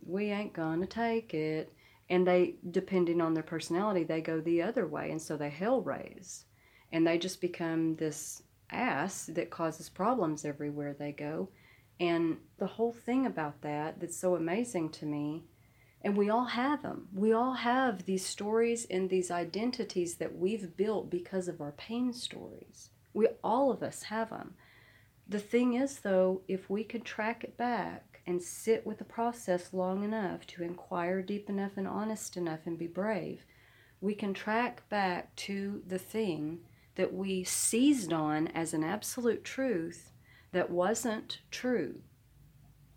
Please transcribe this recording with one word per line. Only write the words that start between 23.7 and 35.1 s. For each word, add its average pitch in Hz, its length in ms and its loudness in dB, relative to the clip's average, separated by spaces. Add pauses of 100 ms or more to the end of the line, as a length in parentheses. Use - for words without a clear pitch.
of 190 120 -2
us - 200 -6
have - 280 -4
'em. - 240 -10 (720)
The 202 120 -2
thing 240 360 2
is, 269 240 0
though, 185 480 4
if 185 220 -4
we 208 140 0
could 226 220 -8
track 233 380 -4
it - 120 -10
back 214 720 -4
and 175 160 0
sit - 440 0
with 214 120 -6
the - 80 -10
process 233 680 -2
long 185 300 0
enough 202 440 -2
to - 160 -8
inquire 180 580 -2
deep 202 280 -4
enough 196 280 -2
and 190 100 -2
honest 214 480 -4
enough 160 300 -4
and 170 120 -4
be 165 100 -4
brave, 175 580 -4 (560)
we 202 140 0
can 202 180 -2
track 226 560 -2
back 190 460 0